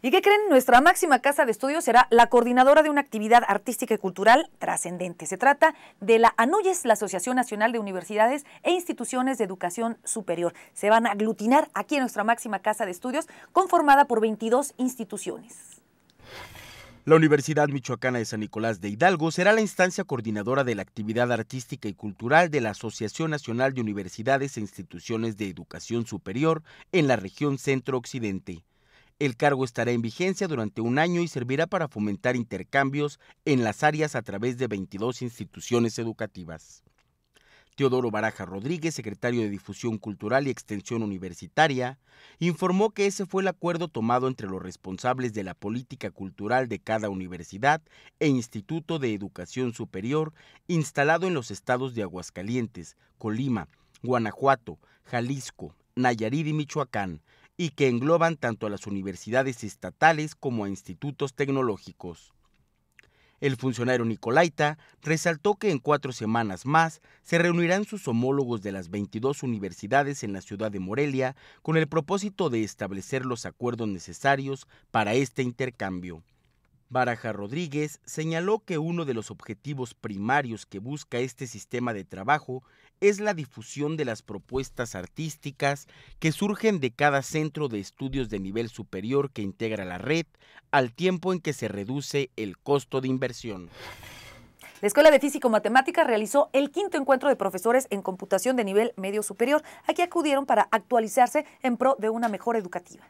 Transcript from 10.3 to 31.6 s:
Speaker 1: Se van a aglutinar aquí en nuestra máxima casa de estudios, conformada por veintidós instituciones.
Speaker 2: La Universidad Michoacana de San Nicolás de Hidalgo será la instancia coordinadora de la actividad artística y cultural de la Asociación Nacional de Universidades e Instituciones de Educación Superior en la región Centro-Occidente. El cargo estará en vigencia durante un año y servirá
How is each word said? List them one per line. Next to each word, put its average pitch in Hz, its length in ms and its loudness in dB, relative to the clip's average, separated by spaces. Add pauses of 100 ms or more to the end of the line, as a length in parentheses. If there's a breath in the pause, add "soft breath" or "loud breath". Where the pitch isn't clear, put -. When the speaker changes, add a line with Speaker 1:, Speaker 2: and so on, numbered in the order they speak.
Speaker 1:
Se 202 160 0
van 226 160 6
a 214 60 2
aglutinar 220 600 2
aquí 208 220 -4
en 277 60 2
nuestra 233 240 -2
máxima 220 340 0
casa 214 260 -2
de 190 60 -4
estudios, 254 380 -4 (240 loud breath)
conformada 302 540 6
por 233 140 2
veintidós 226 560 0
instituciones. - 760 -6 (1500 loud breath)
Speaker 2:
La 151 100 8
Universidad 151 540 4
Michoacana 127 500 -2
de 113 60 -2
San 107 160 -6
Nicolás 107 400 -4
de 104 80 -6
Hidalgo 160 420 2
será 180 220 2
la 220 80 4
instancia 185 420 0
coordinadora 117 640 -2
de 120 100 0
la 101 80 -6
actividad 113 480 -2
artística 120 560 -6
y 101 80 -6
cultural 131 560 2
de 147 100 0
la 110 100 -2
Asociación 113 600 -6
Nacional 135 420 -2
de 127 100 -4
Universidades 113 720 -2
e 120 60 -8
Instituciones 104 720 -6
de 104 120 -4
Educación 95 580 -6
Superior 147 580 -2 (260 soft breath)
en 160 160 4
la 131 80 4
región 127 440 -2
Centro-Occidente. 117 1080 -4 (540)
El 135 180 -2
cargo 139 280 2
estará 120 280 -2
en 120 100 0
vigencia 180 460 -2
durante 113 320 -4
un 120 180 0
año 175 220 2
y 170 80 -2
servirá 135 400 -2